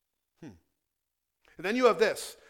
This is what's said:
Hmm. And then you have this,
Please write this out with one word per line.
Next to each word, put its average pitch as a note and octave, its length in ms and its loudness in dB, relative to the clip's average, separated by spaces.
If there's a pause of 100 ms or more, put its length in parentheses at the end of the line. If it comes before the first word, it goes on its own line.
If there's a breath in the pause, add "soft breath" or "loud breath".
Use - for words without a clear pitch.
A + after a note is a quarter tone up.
(400)
Hmm. D#3 100 -20 (1080 soft breath)
And D#3+ 100 -12
then G#3+ 100 -4
you B3+ 100 4
have A3 120 4
this, - 380 -2 (140 loud breath)